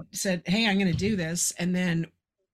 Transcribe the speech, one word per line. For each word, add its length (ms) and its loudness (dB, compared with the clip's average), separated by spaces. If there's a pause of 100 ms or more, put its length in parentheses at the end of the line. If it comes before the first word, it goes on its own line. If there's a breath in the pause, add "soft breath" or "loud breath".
(140)
said, 320 -2
"Hey, 200 2
I'm 140 2
gonna 140 2
do 240 0
this." 420 -2
And 160 0
then 320 0 (460)